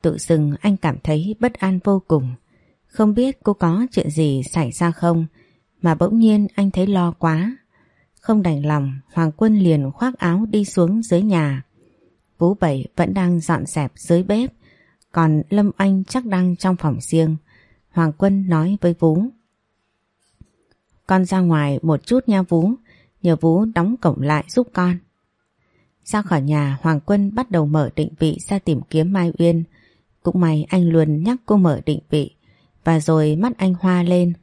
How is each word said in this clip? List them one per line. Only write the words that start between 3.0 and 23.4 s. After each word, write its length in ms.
biết 300
cô 100
có 380
chuyện 180
gì 320
xảy 200
ra 200
không 340
mà 140
bỗng 240
nhiên 360
anh 160
thấy 160
lo 240
quá. 460
Không 200
đành 240
lòng, 340
Hoàng 180
Quân 280
liền 320
khoác 260
áo 320
đi 160
xuống 380
dưới 180
nhà. 420
Vú 160
Bảy 420
vẫn 180
đang 260
dọn 260
dẹp 300
dưới 280
bếp, 300
còn 380
Lâm 280
Anh 260
chắc 220
đang 300
trong 200
phòng 260
riêng. 340
Hoàng 260
Quân 320
nói 320
với 180
Vú: 240
"Con 180
ra 140
ngoài 420
một 240
chút 240
nha 120
Vú, 300
nhờ 140
Vú 300